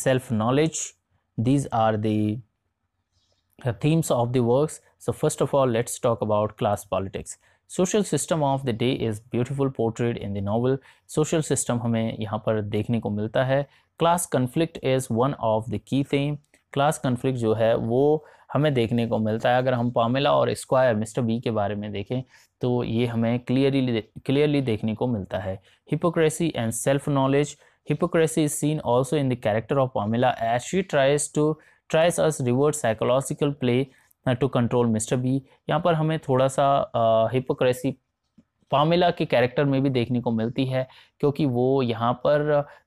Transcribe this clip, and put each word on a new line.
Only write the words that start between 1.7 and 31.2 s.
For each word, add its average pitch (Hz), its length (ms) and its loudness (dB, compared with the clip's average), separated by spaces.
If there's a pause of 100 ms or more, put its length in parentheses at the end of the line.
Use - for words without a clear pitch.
the, 107 400 0 (1300)
the 123 80 -2 (120)
themes 160 260 2
of 127 200 2
the 131 100 2
works। 127 320 2 (360)
So - 0 -
first - 320 -2
of 147 60 0
all, 135 200 2
let's 120 380 -2
talk 117 180 2
about 107 240 2
class 104 320 -2 (140)
politics। 95 360 -6 (520)
Social 185 320 0
system 165 240 0
of 135 280 0
the 117 160 -2
day 123 180 0 (100)
is 110 60 -4 (200)
beautiful 135 340 -2 (120)
portrayed 117 420 -2
in 101 140 -6
the 101 100 -4
novel। 123 300 0 (420)
Social 156 320 0
system 123 300 -2
हमें 113 380 -2
यहाँ 107 200 -4
पर 110 220 -2
देखने 104 380 -2
को 113 100 -4
मिलता 107 340 -2
है। 135 400 -4 (200)
Class 170 320 0
conflict 143 480 -2
is 131 280 0
one 123 220 0 (120)
of 110 180 2
the 110 160 -6
key 135 240 -2
theme। 143 340 -2 (360)
क्लास 147 240 2
कॉन्फ्लिक्ट 131 420 -2
जो 110 140 2
है, 113 220 2
वो 127 500 0 (280)
हमें 143 200 2
देखने 120 340 0
को 113 120 -2
मिलता 110 300 0
है। 123 80 4
अगर 131 160 0
हम 120 180 -2
पामेला 127 420 2
और 123 200 2
स्क्वायर 127 420 2
मिस्टर 107 260 -4
बी 113 180 0
के 120 120 -4
बारे 104 240 -2
में 104 160 -8
देखें, 107 320 -6 (380)
तो 123 220 0
ये 117 220 0
हमें 117 400 -2
clearly, 131 560 0 (200)
clearly 143 420 0
देखने 113 320 -2
को 123 120 -2
मिलता 104 300 -4
है। 104 240 -8 (320)
Hypocrisy 165 580 0
and 113 200 -4 (160)
self-knowledge। 139 680 0 (360)
Hypocrisy 160 560 0
is - 160 -6
seen 151 180 0
also 127 320 0
in 143 160 0
the 123 140 -2
character 110 340 0
of 131 200 2
Pamela 117 340 2 (120)
as 117 180 0
she 190 300 -2
tries 143 460 2